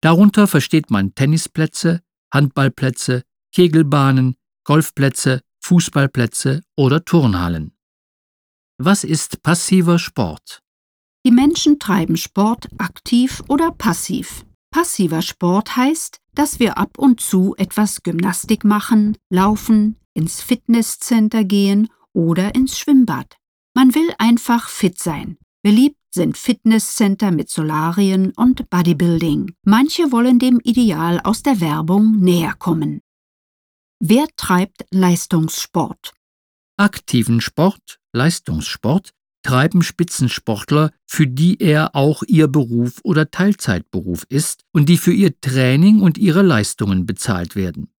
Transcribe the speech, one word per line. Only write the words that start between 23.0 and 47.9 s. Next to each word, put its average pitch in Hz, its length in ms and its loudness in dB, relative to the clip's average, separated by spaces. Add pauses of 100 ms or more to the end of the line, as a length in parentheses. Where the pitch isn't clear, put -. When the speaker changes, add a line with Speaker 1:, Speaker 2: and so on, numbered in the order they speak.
Speaker 2:
Man 254 200 4
will 330 220 0
einfach 233 520 0
fit - 280 -4
sein. 151 400 -8 (240)
Beliebt 226 380 2 (120)
sind 160 260 -4
Fitnesscenter 214 960 -2
mit - 180 -4
Solarien 170 840 -2
und 254 340 0
Bodybuilding. 170 840 0 (100)
Manche 277 480 2
wollen 240 280 4
dem 247 240 2
Ideal 175 600 0
aus 220 200 -2
der 262 180 0
Werbung 180 580 2
näher 175 380 2
kommen. 165 440 -4 (960)
Wer 247 360 2
treibt - 560 -4
Leistungssport? 175 1200 -2 (640)
Speaker 1:
Aktiven 120 640 0
Sport, - 580 -4 (140)
Leistungssport, - 1000 -4 (320)
treiben 143 400 0
Spitzensportler, - 1080 -4 (140)
für - 220 -2
die 147 320 0
er 156 360 0
auch 147 320 0
ihr 156 200 4
Beruf 123 560 -2
oder 160 260 0
Teilzeitberuf 92 1000 -4
ist - 420 -4
und 147 160 2
die 170 100 4
für 175 160 2
ihr 190 280 2
Training 139 600 4
und 170 160 2
ihre 190 240 2
Leistungen 104 640 0
bezahlt 90 500 -6
werden. 87 340 -6 (100)